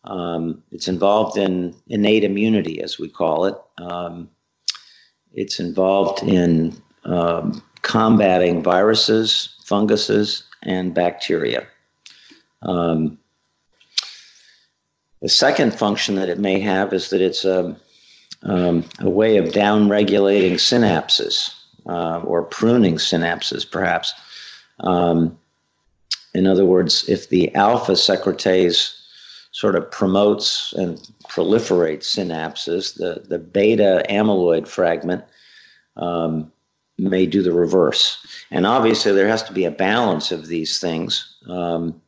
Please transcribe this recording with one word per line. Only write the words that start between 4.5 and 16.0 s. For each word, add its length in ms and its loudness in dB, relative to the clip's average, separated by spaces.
it's 280 -8
involved 640 0
in, 540 2
um, 580 -2
combating 800 4
viruses, 1000 2
funguses, 760 0
and 320 -4
bacteria. 720 -2
Um, 560 -2
the 80 -10
second 460 2
function 420 -2